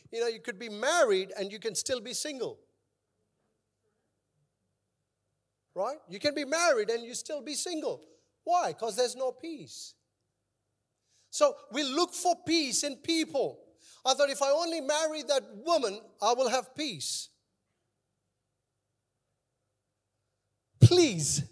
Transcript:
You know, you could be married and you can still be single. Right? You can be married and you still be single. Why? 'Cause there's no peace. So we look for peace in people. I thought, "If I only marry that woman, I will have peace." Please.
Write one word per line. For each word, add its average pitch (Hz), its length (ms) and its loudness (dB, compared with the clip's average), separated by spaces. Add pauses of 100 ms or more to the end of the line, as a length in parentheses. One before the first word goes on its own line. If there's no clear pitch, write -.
(100)
You 226 100 -6
know, 240 60 0
you 226 140 -4
could 208 180 -10
be 233 100 -10
married 214 680 2
and 196 140 -6
you 220 60 -12
can 208 160 -6
still 254 260 -4
be 220 140 -12
single. 240 440 -6 (3250)
Right? 233 240 -4 (100)
You 185 100 -12
can 294 160 0
be 294 100 -4
married 277 460 2
and 233 140 -2
you 233 100 -14
still 294 280 -8
be 285 120 -10
single. 311 480 -6 (420)
Why? 320 280 2
'Cause 214 240 -6
there's 240 180 0
no 254 180 -4
peace. 277 640 -14 (1400)
So 285 240 4 (160)
we 254 120 -2
look 302 320 0
for 349 200 2 (120)
peace 294 360 0
in 285 140 -4
people. 294 680 -2 (420)
I 262 100 4
thought, 277 160 2
"If 277 100 -4
I 277 100 2
only 330 300 0
marry 302 440 -2
that 220 320 -2
woman, 233 440 -2 (220)
I 214 100 4
will 247 160 0
have 240 260 -4
peace." 233 540 -8 (3500)
Please. 226 720 8